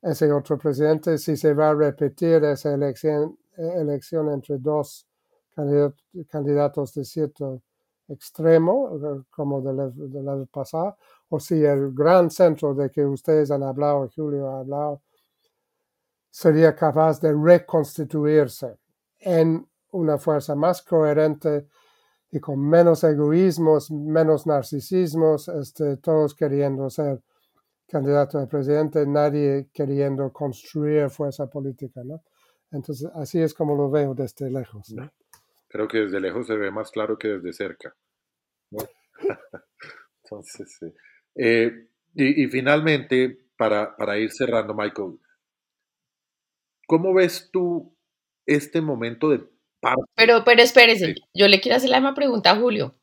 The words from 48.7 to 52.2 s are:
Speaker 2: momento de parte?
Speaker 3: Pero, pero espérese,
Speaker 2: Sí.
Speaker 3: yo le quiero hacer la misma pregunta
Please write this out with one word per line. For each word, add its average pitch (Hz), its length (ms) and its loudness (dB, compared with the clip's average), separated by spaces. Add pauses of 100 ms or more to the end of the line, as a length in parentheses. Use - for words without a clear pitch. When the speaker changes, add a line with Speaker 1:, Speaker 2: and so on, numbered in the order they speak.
Speaker 2:
momento 123 480 -4
de 139 120 2 (400)
parte? 127 220 0 (140)
Speaker 3:
Pero, 226 280 6
pero 233 180 8
espérese, 233 520 6
Speaker 2:
Sí. - 80 -16 (120)
Speaker 3:
yo 202 120 6
le 196 140 6
quiero 240 160 0
hacer 262 140 0
la 254 100 4
misma 269 140 0
pregunta 247 360 2